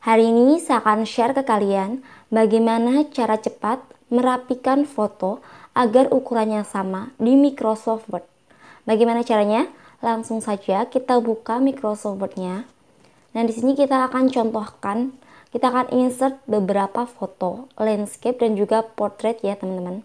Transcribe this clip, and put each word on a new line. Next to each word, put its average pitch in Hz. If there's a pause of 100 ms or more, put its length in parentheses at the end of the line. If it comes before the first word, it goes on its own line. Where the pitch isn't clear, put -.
Hari 226
ini 247
saya 247
akan 214
share 240
ke 269
kalian 202 (240)
bagaimana 226
cara 220
cepat 214 (320)
merapikan 254
foto 214 (320)
agar 247
ukurannya 220
sama 190
di 254
Microsoft 226
Word. 180 (560)
Bagaimana 233
caranya? 220 (320)
Langsung 226
saja 196
kita 247
buka 226
Microsoft 214
Word-nya. 190 (640)
Nah, 226
di 220
sini 240
kita 269
akan 262
contohkan, 220 (400)
kita 254
akan 254
insert 254
beberapa 202
foto 196
landscape 214
dan 220
juga 220
portrait 220
ya, 202
teman-teman. 185